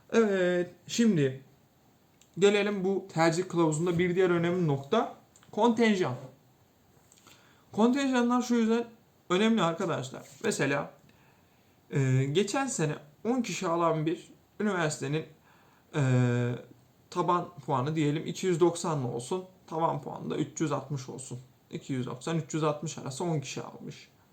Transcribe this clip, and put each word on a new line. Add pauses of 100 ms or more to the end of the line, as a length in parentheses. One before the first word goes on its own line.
(140)
Evet, (160)
şimdi (960)
gelelim
bu
tercih
kılavuzunda
bir
diğer
önemli
nokta, (360)
kontenjan. (1600)
Kontenjanlar
şu
yüzden (440)
önemli
arkadaşlar. (160)
Mesela, (960)
e,
geçen
sene (280)
on
kişi
alan
bir (280)
üniversitenin, (680)
e, (1080)
taban (160)
puanı
diyelim
iki
yüz
doksan
olsun, (220)
taban
puanı
da
üç
yüz
altmış
olsun. (320)
İki
yüz
doksan,
üç
yüz
altmış
arası
on
kişi
almış. (240)